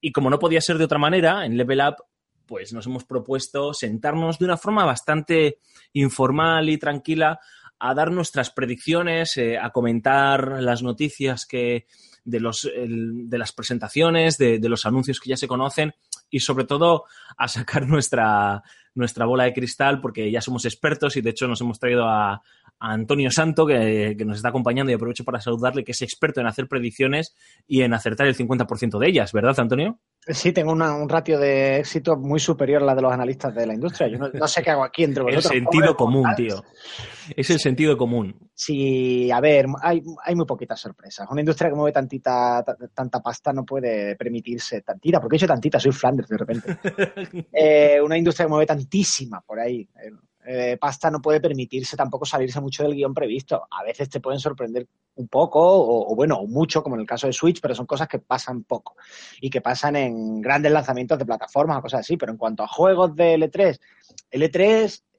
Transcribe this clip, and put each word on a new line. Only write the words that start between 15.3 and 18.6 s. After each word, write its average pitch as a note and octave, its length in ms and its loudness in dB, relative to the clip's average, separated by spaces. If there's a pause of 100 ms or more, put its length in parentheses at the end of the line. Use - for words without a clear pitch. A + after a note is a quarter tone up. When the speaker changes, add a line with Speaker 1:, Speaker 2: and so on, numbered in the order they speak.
Speaker 1:
se C3+ 100 -6
conocen C#3 480 -2 (360)
y C3+ 100 -2
sobre C3 240 0
todo D3+ 400 2 (320)
a A#2+ 120 -2
sacar B2 380 -4
<laughs> - 0 -
nuestra, A2 760 2 (320)